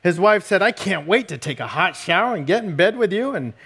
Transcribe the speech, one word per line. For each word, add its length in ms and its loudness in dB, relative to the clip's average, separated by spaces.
His 180 0
wife 240 4
said, 180 2
"I 100 4
can't 340 -4
wait 220 2
to 100 -12
take 200 -6
a 100 -6
hot 280 -2
shower 380 0
and 120 -4
get 160 2
in 140 -6
bed 200 4
with 160 0
you 220 -2
and 200 -6